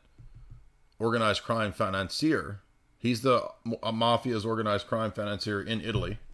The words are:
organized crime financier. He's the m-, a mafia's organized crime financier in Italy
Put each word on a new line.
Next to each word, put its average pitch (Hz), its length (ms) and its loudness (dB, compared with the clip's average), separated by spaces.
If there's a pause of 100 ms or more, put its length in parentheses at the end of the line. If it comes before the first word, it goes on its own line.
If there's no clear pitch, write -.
(1000)
organized 113 440 2
crime 110 300 0
financier. 98 920 0 (360)
He's 117 220 0
the 123 280 4 (180)
m-, 117 160 -2
a 113 100 -2
mafia's 113 540 2
organized 107 400 0
crime 113 260 0
financier 104 480 -2
in 101 220 -4
Italy 101 360 -2 (160)